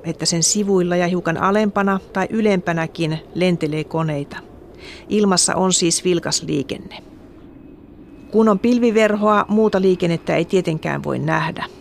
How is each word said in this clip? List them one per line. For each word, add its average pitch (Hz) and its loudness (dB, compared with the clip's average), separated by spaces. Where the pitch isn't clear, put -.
että 165 -6
sen 165 0
sivuilla 185 2
ja 180 2
hiukan 170 -2
alempana 196 0
tai 190 -2
ylempänäkin 170 -2
lentelee 160 0
koneita. 151 -4
Ilmassa 202 2
on 185 2
siis 170 0
vilkas 165 -2
liikenne. - -6
Kun 220 4
on 196 2
pilviverhoa, 214 2
muuta 208 2
liikennettä 175 0
ei 165 0
tietenkään 156 -2
voi 139 -4
nähdä. 160 -2